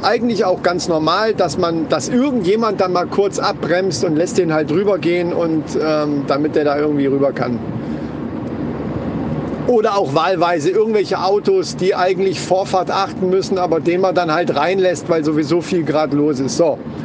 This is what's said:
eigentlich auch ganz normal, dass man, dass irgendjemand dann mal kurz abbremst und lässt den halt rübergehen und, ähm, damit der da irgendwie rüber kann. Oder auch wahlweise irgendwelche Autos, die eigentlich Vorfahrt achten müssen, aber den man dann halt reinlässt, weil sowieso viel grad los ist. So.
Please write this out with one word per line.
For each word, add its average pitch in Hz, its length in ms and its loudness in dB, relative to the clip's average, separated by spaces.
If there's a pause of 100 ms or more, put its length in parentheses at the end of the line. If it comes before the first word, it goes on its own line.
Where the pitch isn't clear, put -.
eigentlich 220 440 2
auch 185 180 0
ganz 175 240 0
normal, 175 480 0
dass 180 240 0
man, 165 300 0
dass 156 200 -2
irgendjemand 226 720 0
dann 185 100 0
mal 180 140 2
kurz 196 320 0
abbremst 185 680 0
und 165 120 0
lässt 175 240 0
den 170 120 2
halt 156 200 2
rübergehen 175 600 2
und, 160 320 0 (160)
ähm, 151 460 0
damit 143 300 0
der 156 80 2
da 147 160 2
irgendwie 147 260 0
rüber 135 260 2
kann. 123 280 -2 (2000)
Oder 220 280 2
auch 156 180 0
wahlweise 170 580 2
irgendwelche 208 520 0
Autos, 190 540 0
die 190 180 0
eigentlich 185 460 0
Vorfahrt 185 500 0
achten 185 380 -2
müssen, 190 280 0
aber 165 220 0
den 170 220 0
man 185 140 2
dann 170 180 2
halt 160 220 0
reinlässt, 175 520 0
weil 165 160 2
sowieso 156 380 0
viel 165 220 -2
grad 147 300 0
los 147 260 0
ist. 135 180 -2
So. 156 200 2 (280)